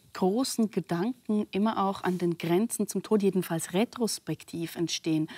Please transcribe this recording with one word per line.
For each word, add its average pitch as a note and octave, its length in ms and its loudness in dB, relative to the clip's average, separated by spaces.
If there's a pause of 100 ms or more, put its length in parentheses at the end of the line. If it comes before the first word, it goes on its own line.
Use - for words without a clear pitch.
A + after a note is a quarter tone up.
(120)
großen G#3+ 580 2
Gedanken G#3 800 -2
immer G3+ 340 2
auch G3 200 -2
an F#3 140 0
den F3 200 0
Grenzen F#3 480 2
zum F#3+ 160 -4
Tod, G#3+ 220 2
jedenfalls F3+ 480 0
retrospektiv, F3 1040 -2
entstehen. D#3+ 600 0